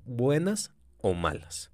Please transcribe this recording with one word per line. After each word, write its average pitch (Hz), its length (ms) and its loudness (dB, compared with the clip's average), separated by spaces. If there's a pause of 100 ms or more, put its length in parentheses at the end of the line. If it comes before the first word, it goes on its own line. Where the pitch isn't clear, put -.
buenas 147 680 0 (260)
o 95 160 2
malas. 80 600 -4